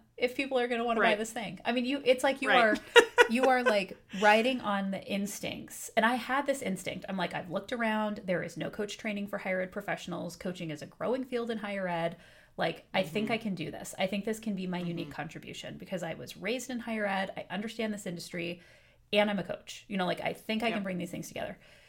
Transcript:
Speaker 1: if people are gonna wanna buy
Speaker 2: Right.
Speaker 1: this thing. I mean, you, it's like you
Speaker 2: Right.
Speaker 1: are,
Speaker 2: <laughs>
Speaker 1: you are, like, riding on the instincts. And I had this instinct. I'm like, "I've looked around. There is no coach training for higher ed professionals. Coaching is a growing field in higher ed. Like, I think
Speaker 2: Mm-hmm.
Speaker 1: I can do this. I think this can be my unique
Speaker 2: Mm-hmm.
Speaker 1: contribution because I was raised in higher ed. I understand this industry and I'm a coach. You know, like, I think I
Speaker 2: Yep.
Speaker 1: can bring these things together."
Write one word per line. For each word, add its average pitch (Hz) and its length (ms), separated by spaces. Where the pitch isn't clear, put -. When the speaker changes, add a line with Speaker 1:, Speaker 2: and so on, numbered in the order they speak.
Speaker 1:
if 247 180
people 269 240
are 240 100
gonna 233 160
wanna 233 160
buy 190 80
Speaker 2:
Right. 208 100
Speaker 1:
this 220 140
thing. 196 320
I - 80
mean, 247 120
you, 269 200
it's 254 200
like 269 160
you 269 80
Speaker 2:
Right. 196 160
Speaker 1:
are, 214 120
Speaker 2:
<laughs> - 540
Speaker 1:
you 247 140
are, 254 180
like, 208 340
riding 226 400
on 196 300
the 190 140
instincts. - 920
And 220 100
I 240 80
had 262 320
this 277 160
instinct. 185 460
I'm 190 80
like, 175 180
"I've 165 160
looked 196 220
around. 214 520
There 180 180
is - 140
no 170 140
coach - 260
training 202 320
for 202 100
higher 185 220
ed 185 120
professionals. 175 640
Coaching 175 340
is 147 120
a 156 40
growing 240 380
field 233 260
in 220 80
higher 202 300
ed. 170 280
Like, - 360
I 196 100
think 208 240
Speaker 2:
Mm-hmm. 233 80
Speaker 1:
I 220 40
can 214 160
do - 160
this. - 280
I 190 80
think 196 180
this 220 160
can 214 140
be 185 120
my 180 120
unique 170 300
Speaker 2:
Mm-hmm. - 60
Speaker 1:
contribution 147 640
because 170 240
I 165 120
was - 220
raised 233 340
in 247 100
higher 220 260
ed. 190 300
I - 160
understand 214 400
this 208 140
industry 175 540
and 208 180
I'm 202 80
a - 60
coach. - 440
You 202 80
know, 185 100
like, 175 140
I - 120
think 220 300
I 233 60
Speaker 2:
Yep. 226 80
Speaker 1:
can 208 80
bring 185 140
these 175 120
things 180 180
together." - 300